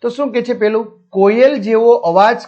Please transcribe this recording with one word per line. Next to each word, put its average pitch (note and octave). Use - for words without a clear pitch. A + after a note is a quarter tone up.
તો A#3+
શું B3
કહે A#3+
છે A#3+
પેલું? A3
"કોયલ A3+
જેવો A3+
અવાજ G3